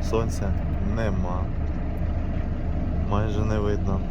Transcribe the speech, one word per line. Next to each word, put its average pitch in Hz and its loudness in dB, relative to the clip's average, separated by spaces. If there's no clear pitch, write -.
Сонця 107 0
нема. 92 0
Майже 104 2
не 110 2
видно. 98 2